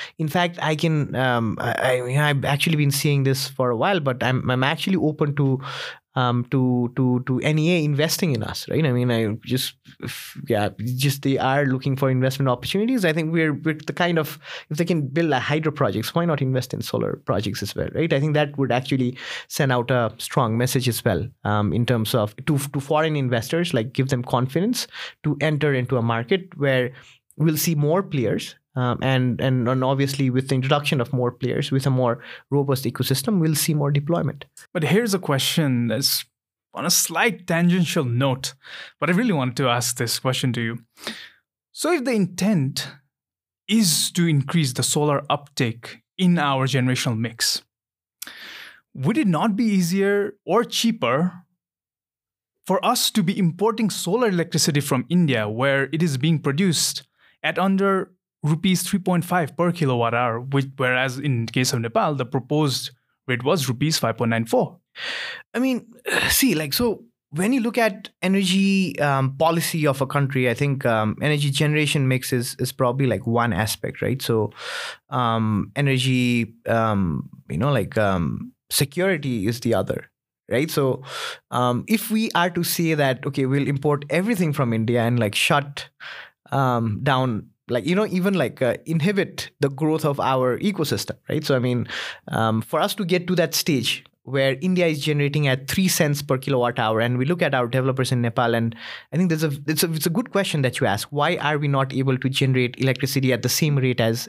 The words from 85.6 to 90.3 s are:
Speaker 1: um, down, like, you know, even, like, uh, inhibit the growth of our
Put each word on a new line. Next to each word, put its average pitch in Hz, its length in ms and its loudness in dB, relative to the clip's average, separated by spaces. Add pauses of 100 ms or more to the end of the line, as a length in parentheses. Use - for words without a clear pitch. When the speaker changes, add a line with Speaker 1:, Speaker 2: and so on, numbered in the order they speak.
Speaker 1:
um, 120 500 0
down, 131 460 0 (180)
like, 120 180 -2
you 170 100 2
know, 208 120 0
even, 185 280 0
like, 127 260 -2
uh, 120 240 2
inhibit 170 640 -2 (100)
the 139 100 2
growth 156 360 -2
of 143 160 0
our 127 380 0